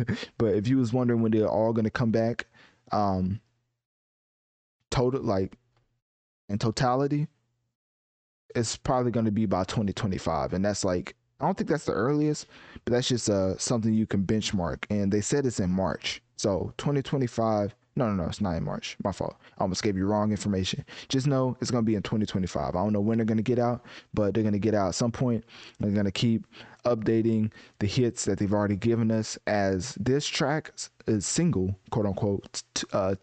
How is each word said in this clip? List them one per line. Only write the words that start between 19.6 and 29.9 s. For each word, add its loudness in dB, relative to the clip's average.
almost -2
gave 0
you 0
wrong 2
information. -2
Just 0
know 2
it's -2
gonna 2
be 2
in 0
twenty 0
twenty-five. -2
I 0
don't 2
know 2
when 2
they're 2
gonna 0
get 0
out, 0
but 2
they're 2
gonna 0
get 2
out 2
at -2
some 0
point. -2
They're 0
gonna 2
keep 0
updating 2
the 0
hits 0
that 0
they've 0
already 2
given 2
us, -2
as 0